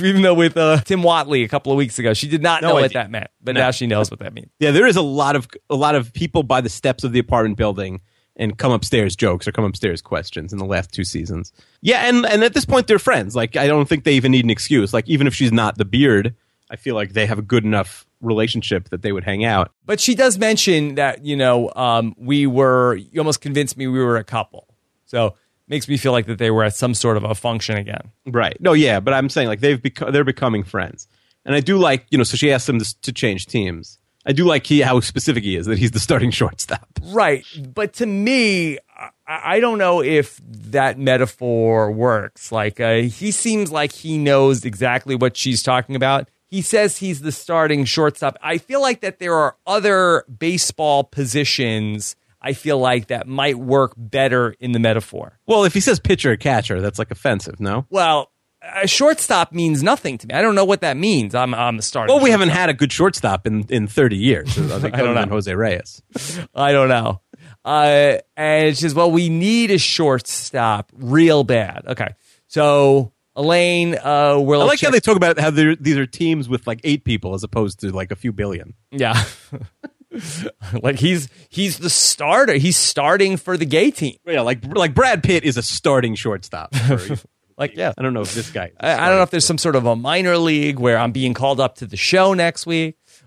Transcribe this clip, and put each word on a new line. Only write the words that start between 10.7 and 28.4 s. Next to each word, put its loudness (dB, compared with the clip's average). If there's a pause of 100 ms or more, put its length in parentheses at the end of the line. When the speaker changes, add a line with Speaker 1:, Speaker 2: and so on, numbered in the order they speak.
Speaker 2:
two -6
seasons. -8 (280)
Yeah, 0
and, 2
and 2
at 2
this -2
point, 0
they're 4
friends. -2
Like, -4
I 2
don't 2
think 0
they 4
even 4
need 6
an 2
excuse. 0
Like, 0
even 2
if 0
she's 0
not 0
the -2
beard, 2 (360)
I -18
feel -6
like -6
they 0
have -2
a -4
good 0
enough -2 (160)
relationship -2
that -10
they -4
would -6
hang -4
out. 0 (140)
Speaker 1:
But -4
she 0
does 2
mention 0
that, -2
you -4
know, 2
um, 0
we 0
were, 2
you -8
almost -2
convinced -4
me -6
we -2
were 2
a -4
couple. -10 (380)
So -2 (320)
makes -6
me 0
feel 0
like 2
that -6
they 2
were 2
at 0
some -2
sort 0
of -4
a -4
function -6
again. -10 (140)
Speaker 2:
Right. -2